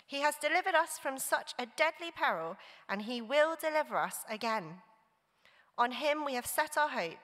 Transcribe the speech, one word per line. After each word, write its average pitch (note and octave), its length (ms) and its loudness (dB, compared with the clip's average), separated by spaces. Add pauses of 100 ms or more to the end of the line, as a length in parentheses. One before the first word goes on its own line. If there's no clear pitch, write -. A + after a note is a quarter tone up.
He C#4 140 -6
has D4 160 2
delivered F4 380 2
us E4 240 2
from C4+ 200 -4
such - 400 -2
a B3 80 -4 (100)
deadly E4 380 0
peril, G3 440 0 (320)
and G3+ 120 -2
he A#3+ 200 -6
will D4+ 360 4
deliver D4+ 380 0
us E3+ 220 0 (100)
again. G#3 540 -4 (960)
On A#3+ 140 4
him D4 340 0
we C#4 80 -2
have A#3+ 120 -4
set D#4 300 0
our D4+ 140 4
hope F3 340 -4